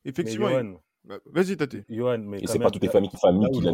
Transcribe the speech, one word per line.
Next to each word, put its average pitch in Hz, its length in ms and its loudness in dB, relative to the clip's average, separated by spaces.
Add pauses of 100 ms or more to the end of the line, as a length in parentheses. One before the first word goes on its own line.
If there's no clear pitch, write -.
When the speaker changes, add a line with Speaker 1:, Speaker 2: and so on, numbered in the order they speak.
Speaker 1:
effectivement, 113 440 -4
Speaker 2:
Mais - 60 0
Speaker 1:
il 123 140 0
Speaker 2:
Johan, 90 120 -16 (240)
Speaker 1:
bah... 101 220 -14
vas-y, 180 300 0
Tate. 139 200 -4 (140)
Speaker 2:
Johan, 120 280 -2
mais 101 200 -8
Speaker 3:
Et - 40 -10
Speaker 2:
quand 117 100 -2
Speaker 3:
c'est 113 60 2
Speaker 2:
même, 117 80 4
Speaker 3:
pas 95 40 4
toutes 98 120 -6
les 95 60 2
familles 101 220 2
Speaker 2:
là - 80 -16
Speaker 3:
qui 104 400 4
Speaker 2:
où - 20 0
je 87 60 2
Speaker 3:
Kylian 87 80 2